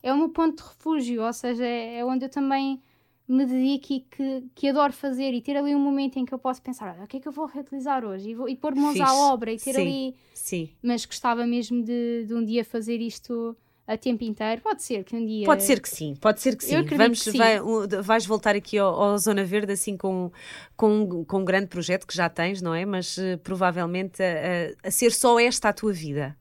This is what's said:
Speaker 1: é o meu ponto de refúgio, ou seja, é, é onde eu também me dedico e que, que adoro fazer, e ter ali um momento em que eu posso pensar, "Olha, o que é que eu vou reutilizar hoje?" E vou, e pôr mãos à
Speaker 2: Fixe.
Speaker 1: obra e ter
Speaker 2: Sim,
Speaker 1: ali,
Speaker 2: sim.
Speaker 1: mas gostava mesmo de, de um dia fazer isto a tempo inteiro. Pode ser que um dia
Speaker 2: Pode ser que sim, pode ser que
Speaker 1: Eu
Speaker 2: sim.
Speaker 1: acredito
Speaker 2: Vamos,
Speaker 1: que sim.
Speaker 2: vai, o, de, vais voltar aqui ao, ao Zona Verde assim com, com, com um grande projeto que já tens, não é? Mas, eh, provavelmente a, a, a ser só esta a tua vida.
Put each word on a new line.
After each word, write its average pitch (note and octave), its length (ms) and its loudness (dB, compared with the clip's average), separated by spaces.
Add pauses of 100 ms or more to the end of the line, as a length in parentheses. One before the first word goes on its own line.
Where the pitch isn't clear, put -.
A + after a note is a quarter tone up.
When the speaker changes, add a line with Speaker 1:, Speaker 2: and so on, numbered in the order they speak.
Speaker 1:
é B3+ 100 0
o C#4 40 4
meu D#4+ 140 2
ponto D#4+ 320 0
de - 60 -20
refúgio, A#3+ 540 -2
ou A#3 100 -2
seja, B3 320 -4
é, A#3 340 -6
é A#3+ 60 -4
onde C4 200 -2
eu C4 40 -8
também C4+ 520 -2 (460)
me C4 200 2
dedico C4 460 0
e C4 80 -2
que, C4+ 440 -6 (100)
que C#4 140 -2
adoro C#4 240 4
fazer, C4+ 400 -4
e A#3+ 80 -2
ter C#4+ 160 -4
ali C#4+ 180 0
um C#4+ 40 2
momento C#4 400 0
em B3 80 -2
que C4+ 80 -8
eu C4 40 -8
posso B3+ 240 -4
pensar, G#3+ 320 -10
"Olha, F#3 100 -16
o - 20 -16
que C4+ 100 -12
é C4 40 -8
que D4+ 80 -10
eu C#4+ 40 -10
vou D4 140 -6
reutilizar C4+ 580 -4
hoje?" G3 260 -8
E A#3 40 -10
vou, A#3+ 140 -6
e C4 80 -6
pôr D4+ 180 -4
mãos C#4+ 260 2
à C#4 60 6
Speaker 2:
Fixe. C4+ 120 6
Speaker 1:
obra B3 340 4
e A#3 60 -4
ter C4+ 160 -6
Speaker 2:
Sim, B3+ 60 2
Speaker 1:
ali, B3+ 340 -2 (200)
Speaker 2:
sim. E3+ 360 -6 (120)
Speaker 1:
mas A#3+ 240 -2
gostava A#3+ 400 -2
mesmo A#3+ 360 -2
de, A#3 440 -2
de A3+ 80 -6
um A#3 100 0
dia A3+ 200 0
fazer A3+ 360 -4
isto A#3 560 -6 (300)
a A3 100 -4
tempo A#3+ 280 -2
inteiro. A3 380 -4
Pode G#4+ 200 -2
ser G#3 220 -4
que - 120 -10
um A3+ 80 -2
dia G#3+ 220 -2
Speaker 2:
Pode D4+ 160 6
ser C#4+ 180 4
que - 80 -12
sim, D3 320 -6
pode G#3+ 220 2
ser C4 140 2
que - 80 -10
Speaker 1:
Eu - 40 -6
Speaker 2:
sim. C#4+ 80 2
Speaker 1:
acredito D#4 220 2
Speaker 2:
Vamos, A#3 240 4
Speaker 1:
que G#3+ 100 -2
sim. B3+ 60 0
Speaker 2:
vai, A3 220 6
o, A3 260 -2
de, G3 160 -2
vais G#3+ 240 2
voltar G#3 300 2
aqui G#3 200 -4
ao, G3 180 4
ao G3+ 240 4
Zona G3 260 2
Verde G3+ 280 -2
assim G3 240 -4
com, F3+ 340 -2 (460)
com, G#3 480 2
com G3 140 -2
um F#3+ 80 0
grande F#3 220 2
projeto F3 380 -2
que - 80 -12
já E3+ 140 0
tens, F3+ 320 -2
não E3 140 -2
é? F3 100 -2
Mas, F#3 320 -4
eh, F#3 220 -2
provavelmente F3+ 840 -2
a, F3 640 -2
a, F#3+ 40 -4
a - 20 -4
ser A#3 220 4
só A#3+ 280 6
esta A#3 300 4
a - 20 -4
tua G#3 220 -2
vida. D3 460 -6